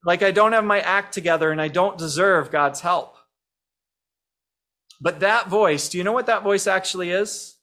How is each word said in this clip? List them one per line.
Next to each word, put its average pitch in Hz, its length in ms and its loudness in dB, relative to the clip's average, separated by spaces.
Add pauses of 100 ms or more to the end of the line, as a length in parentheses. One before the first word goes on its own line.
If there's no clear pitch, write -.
Like 180 160 2
I 196 100 4
don't 208 220 4
have 220 120 2
my 202 160 2
act 180 320 -2
together 165 380 0
and 156 100 -2
I 156 80 -2
don't 180 280 0
deserve 165 540 0
God's 143 300 0
help. 175 360 -4 (1800)
But 160 200 -2
that 208 260 2
voice, 175 420 0
do 175 80 -6
you 180 60 -4
know 202 80 0
what 247 160 -2
that 208 160 0
voice 202 240 0
actually 185 420 -2
is? 202 540 -4